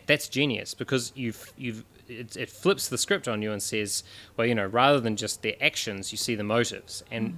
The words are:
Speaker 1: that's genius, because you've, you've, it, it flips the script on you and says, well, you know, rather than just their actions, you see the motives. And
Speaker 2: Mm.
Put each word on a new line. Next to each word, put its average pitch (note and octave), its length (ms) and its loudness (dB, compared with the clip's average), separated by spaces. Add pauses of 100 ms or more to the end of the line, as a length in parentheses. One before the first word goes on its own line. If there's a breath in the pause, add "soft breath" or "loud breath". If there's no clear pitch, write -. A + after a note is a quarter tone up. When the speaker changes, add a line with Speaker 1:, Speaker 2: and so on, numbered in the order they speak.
Speaker 1:
that's D3 240 4
genius, B2+ 440 -2
because B2 420 -2
you've, A#2+ 420 -6
you've, A#2 260 -8 (240)
it, A#2 300 -12
it A#2+ 120 -6
flips - 400 0
the B2 80 -4
script - 300 0
on G#2+ 140 0
you G#2+ 100 -2
and G#2 120 -4
says, G#2+ 400 -2 (340 loud breath)
well, A#2 80 4
you A#2+ 100 6
know, G2+ 120 2
rather B2+ 320 6
than A2+ 160 0
just - 260 -4
their G#2+ 200 -2
actions, G#2 500 -2
you G#2 60 -8
see A#2 180 -2
the G#2 80 -2
motives. G#2+ 680 0
And A2+ 200 -2
Speaker 2:
Mm. - 60 -6